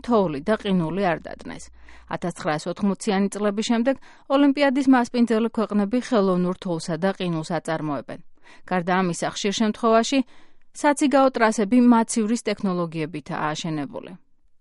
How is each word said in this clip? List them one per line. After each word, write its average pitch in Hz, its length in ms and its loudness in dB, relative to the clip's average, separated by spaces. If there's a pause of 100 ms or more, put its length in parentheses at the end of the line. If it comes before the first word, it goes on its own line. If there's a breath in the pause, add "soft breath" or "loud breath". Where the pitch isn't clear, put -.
თოვლი 190 400 2
და 208 160 0
ყინული 185 480 -2
არ 160 160 0
დადნეს. - 480 -14 (340 soft breath)
ათასცხრასოთხმოციანი 185 1300 -2
წლების 208 360 -2
შემდეგ 240 300 0 (340 soft breath)
ოლიმპიადის 277 600 2
მასპინძელი 240 600 2
ქვეყნები 208 520 -2
ხელოვნურ 185 560 0
თოვლსა 170 400 -6
და 185 160 0
ყინულს 170 360 -4
აწარმოებენ. 151 680 -6 (420 soft breath)
გარდა 180 340 -2
ამისა, 175 340 0
ხშირ 196 240 -4
შემთხვევაში 226 680 2 (520 soft breath)
საციგაო 285 580 2
ტრასები 220 520 2
მაცივრის 226 600 4
ტექნოლოგიებითაა 165 1040 -4
აშენებული. 151 680 -6 (500)